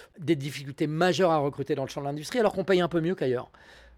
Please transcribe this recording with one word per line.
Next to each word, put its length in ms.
des 180
difficultés 500
majeures 440
à 80
recruter 360
dans 100
le 60
champ 120
de 40
l'industrie, 320
alors 140
qu'on 120
paye 160
un 80
peu 120
mieux 140
qu'ailleurs. 360